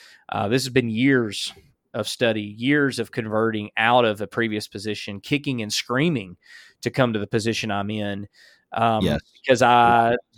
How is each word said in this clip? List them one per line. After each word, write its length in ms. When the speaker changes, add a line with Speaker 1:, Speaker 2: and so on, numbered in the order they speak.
Speaker 1:
Uh, 160
this 160
has 80
been 180
years 640
of 120
study, 360
years 560
of 120
converting 680
out 280
of 160
a 60
previous 400
position, 520
kicking 440
and 100
screaming 640
to 100
come 220
to 60
the 60
position 460
I'm 180
in. 380
Um, 320
Speaker 2:
Yes. 180
Speaker 1:
because 200
I, 520